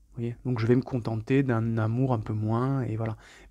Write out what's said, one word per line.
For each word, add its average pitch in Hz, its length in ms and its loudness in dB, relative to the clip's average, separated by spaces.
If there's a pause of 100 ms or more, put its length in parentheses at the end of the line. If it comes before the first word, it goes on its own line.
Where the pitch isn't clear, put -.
(120)
Vous 120 100 -10
voyez ? 117 140 -6 (100)
Donc 123 140 -2
je 110 80 2
vais 123 80 8
me 127 60 4
contenter 117 600 0
d'un 117 340 0
amour 117 360 0
un 117 60 0
peu 110 140 -6
moins, 117 500 0
et 110 120 -4
voilà. 110 220 -4 (340)